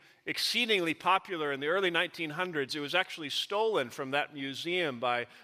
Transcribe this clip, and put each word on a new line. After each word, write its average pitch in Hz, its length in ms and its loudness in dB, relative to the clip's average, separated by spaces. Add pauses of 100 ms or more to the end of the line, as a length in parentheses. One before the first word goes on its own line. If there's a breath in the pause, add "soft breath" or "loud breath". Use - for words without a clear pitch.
(260 soft breath)
exceedingly 196 680 2
popular 175 580 2
in 135 80 -4
the 139 60 -4
early 180 240 2
nineteen 165 400 0
hundreds. 160 440 -2
It 151 60 -4
was 143 140 -2
actually 170 340 0
stolen 202 600 0
from 135 220 -6
that 143 200 0
museum 139 680 -2
by 120 280 0 (180 loud breath)